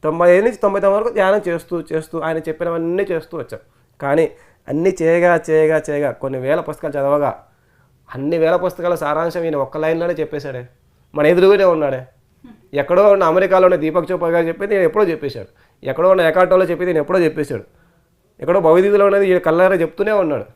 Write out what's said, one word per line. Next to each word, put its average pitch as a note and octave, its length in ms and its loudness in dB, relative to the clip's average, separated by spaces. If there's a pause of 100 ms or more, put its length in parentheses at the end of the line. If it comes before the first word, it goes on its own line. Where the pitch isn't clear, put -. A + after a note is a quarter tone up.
తొంభై E3+ 260 2
ఐదు F#3+ 140 6
నుంచి A#3+ 120 0
తొంభై G3 240 -2
తొమ్మిది G3 240 0
వరకు A#3+ 100 -6
ధ్యానం G3 340 0
చేస్తూ E3+ 340 -6 (100)
చేస్తూ D#3+ 280 -6
ఆయన D#3+ 180 -4
చెప్పినవన్నీ E3+ 720 -4
చేస్తూ E3 280 -8
వచ్చాం. A#2 220 -14 (400)
కానీ D3 300 0 (380)
అన్నీ F3 340 -2
చేయగా E3+ 380 2 (100)
చేయగా D#3 400 2
చేయగా C#3+ 200 -2
కొన్ని C3 280 -8
వేల C#3 220 -2
పుస్తకాలు D3+ 320 -10
చదవగా C#3 520 -2 (680)
అన్ని C#3+ 240 -4
వేల D#3+ 180 2
పుస్తకాల F3 380 -4
సారాంశం E3 500 -4
ఈయన D#3+ 120 -2
ఒక్క C#3 220 -6
లైన్లోనే E3 360 -2
చెప్పేశాడే. C#3 540 -10 (460)
మన D3 120 0
ఎదురుగునే F#3+ 380 4
ఉన్నాడే. C#3+ 420 0 (680)
ఎక్కడో F3+ 380 4
ఉన్న G3 120 4
అమెరికాలో F#3 420 4
ఉన్న F3+ 100 4
దీపక్ E3 360 -2
చోప్రా E3+ 160 -4
గారు E3+ 180 0
చెప్పింది G3+ 280 -6
ఈయన F#3+ 100 2
ఎప్పుడో G3+ 200 2
చెప్పేశాడు. C#3+ 440 -8 (380)
ఎక్కడో D#3+ 240 2
ఉన్న F#3 100 4
ఎకార్టోలో F3+ 440 4
చెప్పింది F3 280 -2
ఈయన D#3 80 0
ఎప్పుడో F3+ 180 -2
చెప్పేశాడు. D#3 460 -2 (760)
ఎక్కడో F3+ 200 0
భవిష్యత్తులో F#3+ 440 4
ఉన్నది G3 240 2
ఈయన F3+ 100 4
కళ్ళారా F3 360 2
చెప్తూనే F#3 380 -2
ఉన్నాడు. D3+ 320 -2 (120)